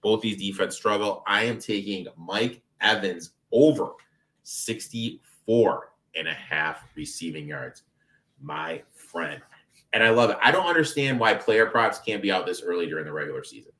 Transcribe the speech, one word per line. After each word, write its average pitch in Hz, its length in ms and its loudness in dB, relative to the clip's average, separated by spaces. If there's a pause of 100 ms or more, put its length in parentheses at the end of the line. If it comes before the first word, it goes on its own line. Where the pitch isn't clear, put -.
Both 107 220 2
these 104 160 -4
defense 98 360 -2
struggle. 104 520 -2
I 101 180 2
am 117 140 -2
taking 98 480 -4 (100)
Mike 101 460 -4 (180)
Evans 98 520 -2 (200)
over 147 400 6 (500)
sixty-four - 1500 -2 (220)
and 80 120 -6
a 80 60 -4
half 78 520 -4 (100)
receiving 147 520 -10
yards, 147 360 -12 (580)
my 156 420 -10 (120)
friend. 147 480 -10 (500)
And 113 100 4
I 113 60 8
love 113 220 6
it. - 100 -2
I 131 120 6
don't 185 140 2
understand 147 540 0
why 110 140 4
player 113 320 4
props 113 320 0
can't 104 240 -6
be 98 100 2
out 90 140 0
this 90 160 -6
early 87 240 -2
during 78 180 -6
the 76 80 -12
regular 73 320 -8
season. - 360 -20